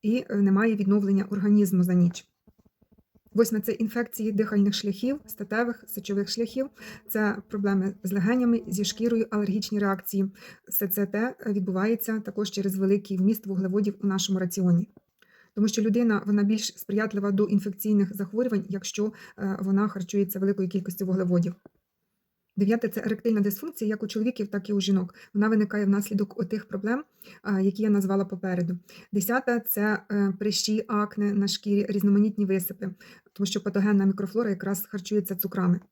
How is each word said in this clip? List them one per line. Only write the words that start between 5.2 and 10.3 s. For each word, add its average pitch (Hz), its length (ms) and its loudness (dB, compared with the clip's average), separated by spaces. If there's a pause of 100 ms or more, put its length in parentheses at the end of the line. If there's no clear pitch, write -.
статевих, 233 640 -4
сечових 196 420 -4
шляхів. 233 380 -4 (420)
Це 214 280 0 (120)
проблеми 196 440 0 (100)
з 185 80 -4
легенями, 233 560 2
зі 196 180 -2
шкірою, 226 460 0
алергічні 208 480 -2
реакції. 196 520 -2 (360)